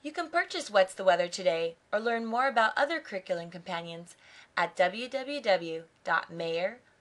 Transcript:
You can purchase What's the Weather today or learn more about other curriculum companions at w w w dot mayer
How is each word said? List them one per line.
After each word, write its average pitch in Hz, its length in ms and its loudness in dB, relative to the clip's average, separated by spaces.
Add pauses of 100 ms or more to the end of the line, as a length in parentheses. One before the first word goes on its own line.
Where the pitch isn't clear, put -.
You 294 120 -10
can 330 160 -6
purchase 339 420 -2
What's 190 220 6
the 196 100 -8
Weather 175 240 6
today 165 480 -2 (160)
or 214 80 0
learn 233 260 0
more 233 220 0
about 226 300 4
other 302 240 0
curriculum 175 500 -6
companions 170 640 -10 (400)
at 170 220 0
w 208 320 2
w 269 320 -4
w 170 420 2 (220)
dot 170 240 0
mayer 170 500 -4 (220)